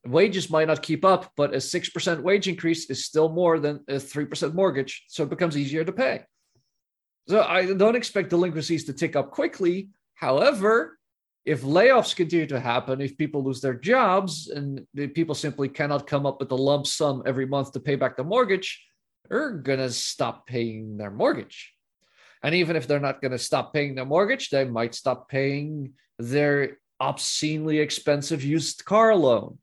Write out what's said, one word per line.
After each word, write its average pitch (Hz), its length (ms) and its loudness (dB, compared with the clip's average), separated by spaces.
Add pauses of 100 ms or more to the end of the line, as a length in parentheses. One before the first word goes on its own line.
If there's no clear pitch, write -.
Wages 180 460 2
might 156 180 2
not 156 140 0
keep 156 240 -2
up, 185 320 4
but 143 160 2
a 131 80 -2
six - 300 -4
percent 165 320 -2
wage 190 240 2
increase 165 420 -2
is 131 160 -6
still 156 240 2
more 165 300 2
than 147 280 -2
a 139 120 -4
three 143 260 -6
percent 156 300 -4
mortgage, 139 540 0
so - 120 -6
it 139 80 -2
becomes 160 280 -2
easier 143 260 -2
to 180 80 -4
pay. - 320 -2 (1040)
So 202 160 4
I 185 300 2
don't 208 220 4
expect 196 360 -2
delinquencies 165 540 0
to 139 80 -8
tick 151 220 -4
up 139 140 0
quickly, 196 600 -2 (280)
However, 214 800 2 (480)
if 143 160 0
layoffs 208 540 4
continue 165 320 0
to 135 120 -2
happen, 123 420 -2
if 139 160 -6
people 147 260 -2
lose 131 180 -4
their 131 140 -2
jobs 190 760 2
and 139 360 -8 (100)
the 143 120 -4
people 151 280 -2
simply 139 340 -4
cannot 143 380 -2
come 143 180 0
up 135 140 -2
with 135 120 -4
a 131 40 0
lump 139 320 2
sum 139 380 0
every 131 200 0
month 139 280 -2
to 135 60 -6
pay 143 160 0
back 131 220 -2
the 131 60 -4
mortgage, 190 600 0 (460)
they're 277 220 -2
gonna 131 400 -2
stop - 560 -6
paying 110 500 -6
their 104 140 -8
mortgage. 147 640 -4 (680)
And 151 140 0
even 170 200 2
if 156 120 -2
they're 143 120 2
not 139 220 -2
gonna 127 160 -4
stop - 360 -2
paying 143 200 -2
their 131 120 -6
mortgage, 196 440 0
they 139 160 2
might 117 300 -2
stop - 340 -4
paying 139 640 -4 (240)
their 143 640 0 (200)
obscenely 151 760 -2
expensive 147 680 0
used 147 420 -2
car 220 300 6
loan. 127 480 2